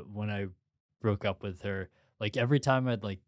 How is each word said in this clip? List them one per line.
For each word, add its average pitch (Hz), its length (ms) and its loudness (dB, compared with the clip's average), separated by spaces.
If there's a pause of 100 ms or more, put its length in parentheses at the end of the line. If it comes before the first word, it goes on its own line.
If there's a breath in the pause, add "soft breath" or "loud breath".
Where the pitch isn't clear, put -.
(120)
when 104 200 -4
I 101 160 -4 (540)
broke 107 240 2
up 98 180 -2
with 95 200 -8
her, 98 260 -4 (300)
like, 107 160 -2
every 127 240 4
time 131 300 4
I'd, 110 140 0
like, 98 240 -4